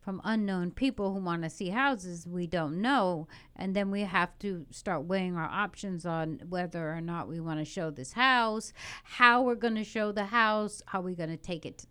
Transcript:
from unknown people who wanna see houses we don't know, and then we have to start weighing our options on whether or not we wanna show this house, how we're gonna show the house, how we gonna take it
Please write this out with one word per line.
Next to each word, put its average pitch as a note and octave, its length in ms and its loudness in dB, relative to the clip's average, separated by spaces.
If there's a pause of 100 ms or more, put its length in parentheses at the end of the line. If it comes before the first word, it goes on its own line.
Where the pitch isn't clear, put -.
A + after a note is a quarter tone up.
from F#3+ 240 -6
unknown G3 460 0
people G#3 420 0
who G3 80 -4
wanna E3+ 300 -2
see F#3+ 200 -6
houses F#3 560 -2
we F3 200 -4
don't E3 340 -2
know, G3 480 2 (280)
and F#3+ 200 -4
then G3+ 140 0
we G3+ 120 -2
have F3+ 360 0
to F3+ 320 -6
start D#3+ 340 -4
weighing F3+ 320 0
our E3 120 -2
options F#3+ 580 -4
on D#3+ 420 -2
whether F3 440 -4
or E3 80 -4
not E3 280 -4
we E3 120 -6
wanna D#3 240 -2
show D#3+ 260 -4
this C3 220 -10
house, A#3 600 4 (320)
how B3 380 8
we're B3 120 4
gonna A3 300 0
show G#3 280 0
the G3+ 140 0
house, G#3+ 600 2
how F#3+ 140 -2
we F#3 140 -4
gonna E3 220 -4
take D#3+ 300 -8
it - 240 -12